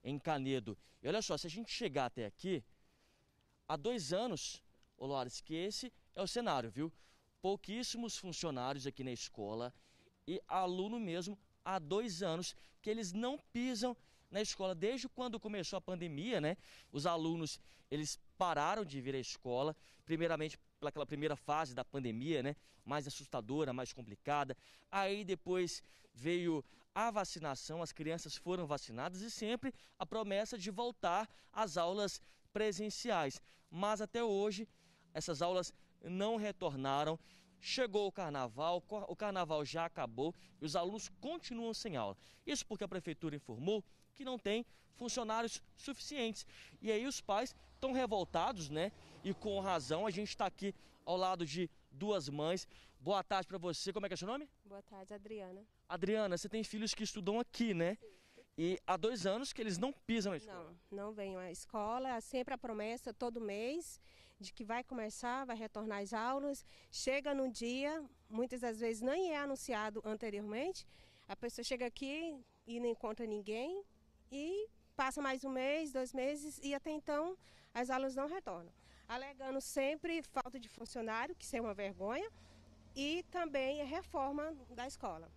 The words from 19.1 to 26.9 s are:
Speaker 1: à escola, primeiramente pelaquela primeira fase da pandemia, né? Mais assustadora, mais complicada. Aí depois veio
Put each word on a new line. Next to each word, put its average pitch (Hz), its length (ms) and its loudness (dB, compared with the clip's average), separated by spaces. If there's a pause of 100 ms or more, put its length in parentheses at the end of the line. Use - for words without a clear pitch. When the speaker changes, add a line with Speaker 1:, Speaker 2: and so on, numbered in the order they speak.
Speaker 1:
à 131 40 2
escola, 127 560 0 (300)
primeiramente 160 540 2 (200)
pelaquela 147 260 -2
primeira 147 300 2
fase 147 380 2
da 127 120 -2
pandemia, 127 580 0
né? 143 120 0 (280)
Mais 139 240 -2
assustadora, 135 640 -2
mais 123 220 -4
complicada. 135 640 -2 (340)
Aí 196 320 2
depois 180 580 0 (320)
veio 165 520 2 (280)